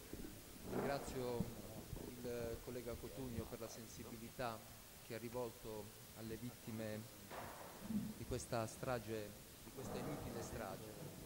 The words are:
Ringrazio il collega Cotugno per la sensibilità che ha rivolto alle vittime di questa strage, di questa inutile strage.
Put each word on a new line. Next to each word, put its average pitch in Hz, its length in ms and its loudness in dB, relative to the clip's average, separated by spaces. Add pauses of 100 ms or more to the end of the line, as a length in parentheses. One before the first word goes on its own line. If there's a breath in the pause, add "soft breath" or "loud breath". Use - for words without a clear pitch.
(720)
Ringrazio 127 640 4 (720)
il 120 560 2
collega 120 340 0
Cotugno 120 500 0
per 117 120 -2
la 110 80 -2
sensibilità 113 920 -2 (480)
che 113 80 0
ha - 20 0
rivolto 113 680 0 (320)
alle 113 180 0
vittime 113 640 0 (1200)
di 113 80 -2
questa 117 420 4
strage, 110 600 2 (340)
di - 100 -6
questa 127 260 0
inutile 127 420 2
strage. 104 560 -2 (280)